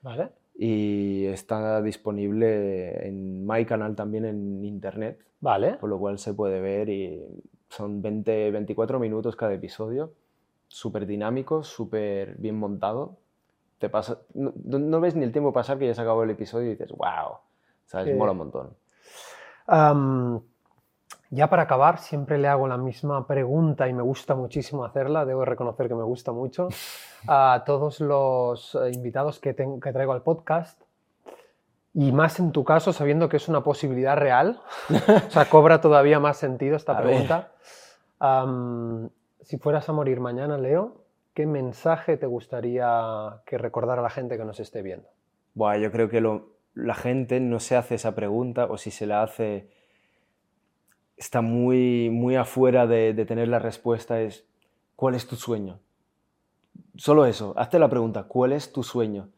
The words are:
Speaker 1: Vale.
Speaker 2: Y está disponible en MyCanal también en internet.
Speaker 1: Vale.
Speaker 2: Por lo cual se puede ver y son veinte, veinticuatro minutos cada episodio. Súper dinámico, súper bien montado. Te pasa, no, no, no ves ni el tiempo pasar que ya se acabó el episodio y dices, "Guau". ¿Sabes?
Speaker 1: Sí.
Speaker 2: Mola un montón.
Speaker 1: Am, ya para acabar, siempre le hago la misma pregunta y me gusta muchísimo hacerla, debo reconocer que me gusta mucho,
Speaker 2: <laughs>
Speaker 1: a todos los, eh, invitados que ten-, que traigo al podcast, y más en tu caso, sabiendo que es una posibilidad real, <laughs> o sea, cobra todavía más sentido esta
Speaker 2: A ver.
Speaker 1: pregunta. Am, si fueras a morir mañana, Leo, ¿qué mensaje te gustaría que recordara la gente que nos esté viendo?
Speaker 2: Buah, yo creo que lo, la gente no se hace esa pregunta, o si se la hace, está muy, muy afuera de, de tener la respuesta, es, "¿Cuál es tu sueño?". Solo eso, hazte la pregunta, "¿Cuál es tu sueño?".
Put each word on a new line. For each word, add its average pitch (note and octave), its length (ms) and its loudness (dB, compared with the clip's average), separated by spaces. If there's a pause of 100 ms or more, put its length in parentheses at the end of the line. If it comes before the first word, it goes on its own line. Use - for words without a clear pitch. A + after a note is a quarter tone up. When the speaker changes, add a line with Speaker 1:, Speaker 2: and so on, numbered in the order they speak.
Speaker 1:
Vale. C3 260 -8 (280)
Speaker 2:
Y G2+ 680 -2
está G#2+ 560 -2
disponible G#2 1300 -2
en F#2+ 380 -8
MyCanal A2 500 -2
también G#2+ 300 -6
en G2+ 380 -6
internet. G2+ 560 -10 (200)
Speaker 1:
Vale. A2+ 340 0
Speaker 2:
Por A2 140 -8
lo G2+ 100 -4
cual G2+ 200 -4
se G#2 160 -8
puede G2 260 -2
ver G2+ 300 -4
y F#2 320 -8 (480)
son G#2 320 -8
veinte, G#2+ 480 -2
veinticuatro G#2+ 480 -4
minutos A2 360 -4
cada G#2+ 200 -2
episodio. A2+ 580 -8 (560)
Súper G#2 380 -8
dinámico, A#2+ 560 -4
súper G#2 760 -6
bien G#2+ 220 -6
montado. G#2+ 580 -6 (640)
Te A2 100 -6
pasa, G#2+ 320 -4 (140)
no, C3+ 180 -6 (100)
no, C#3 160 -4
no D#3 220 0
ves E3+ 160 0
ni D3 80 0
el A#2 80 -2
tiempo D3 200 0
pasar C3 260 -2
que C3+ 80 0
ya A#2 80 0
se A#2 80 -4
acabó A2+ 200 2
el A2 80 0
episodio A2 380 -6
y - 20 -4
dices, - 220 -10
"Guau". - 460 -4 (480)
¿Sabes? F#2+ 220 -6
Speaker 1:
Sí. C#3 60 0
Speaker 2:
Mola G#2+ 180 2
un F#2 60 -4
montón. C2+ 320 -10 (960)
Speaker 1:
Am, C3+ 760 2 (880)
ya C#3+ 220 0
para F3 140 4
acabar, D3 340 4
siempre D3 400 -4
le C#3+ 100 2
hago C3+ 180 2
la B2 120 -2
misma C3 480 -4
pregunta C#3 640 0
y B2+ 40 -2
me B2 100 -2
gusta C3+ 320 -2
muchísimo C3 520 -6
hacerla, C#3 400 -2
debo C3 180 0
reconocer B2 440 -2
que A#2+ 60 -2
me A2+ 80 -4
gusta B2 300 -4
mucho, C3 360 -4
Speaker 2:
<laughs> - 600 -14
Speaker 1:
a C3+ 380 6
todos D3 340 0
los, C3 760 0
eh, B2+ 160 0
invitados B2 480 -4
que C3+ 140 -4
ten-, C3+ 280 -4
que C3+ 120 -6
traigo C3 200 0
al B2 100 -2
podcast, D#3+ 580 -2 (1120)
y C#3 180 2
más D#3 300 4
en F3 120 2
tu C3+ 120 0
caso, D#3+ 300 4
sabiendo D3+ 340 2
que D#3 80 0
es C#3+ 120 -2
una D3+ 140 2
posibilidad C#3 540 0
real, C#3+ 440 4 (280)
<laughs> F#3+ 380 6
o - 40 -12
sea, D3+ 200 8
cobra D#3 320 10
todavía D3 380 8
más C#3+ 180 0
sentido C#3 380 -2
esta D3 160 -2
Speaker 2:
A G#2+ 100 0
ver. - 20 0
Speaker 1:
pregunta. C3+ 480 2 (680)
Am, B2 920 0 (320)
si - 160 -10
fueras D3 320 0
a - 20 -2
morir C3+ 280 0
mañana, B2+ 360 -4
Leo, D#3 460 0 (320)
¿qué D3+ 100 -2
mensaje D3+ 720 -2
te - 100 -6
gustaría A#2 1160 -4
que B2+ 140 -6
recordara A#2 420 -2
la A#2 100 -2
gente B2 280 -8
que A2 80 -8
nos G#2+ 120 -12
esté A2 220 -10
viendo? F#2+ 260 -12 (460)
Speaker 2:
Buah, G#2 240 2
yo G#2 160 0
creo A2+ 160 2
que A2+ 140 2
lo, G#2+ 320 -2 (200)
la A#2 200 -4
gente B2+ 460 -2
no A#2+ 200 0
se - 160 0
hace A#2+ 200 0
esa G#2+ 180 -4
pregunta, A#2 520 -2
o G#2+ 120 -6
si - 120 -10
se G#2 160 -8
la G#2 160 2
hace, G#2+ 460 -4 (1500)
está - 240 -2
muy, A#2+ 680 2
muy A#2+ 240 0
afuera B2+ 520 4
de, A2+ 280 4
de A2 100 0
tener A#2 240 -2
la A#2+ 120 2
respuesta, A2+ 600 -2
es, G#2+ 240 -6 (520)
"¿Cuál C3 180 0
es A#2+ 120 -6
tu A#2+ 100 -10
sueño?". G2+ 420 -6 (1200)
Solo D3 300 6
eso, G#2+ 300 -2
hazte A#2+ 220 2
la D#3 100 8
pregunta, A2+ 360 -2
"¿Cuál B2+ 280 2
es C#3+ 200 -4
tu C3 100 -6
sueño?". G#2+ 560 -4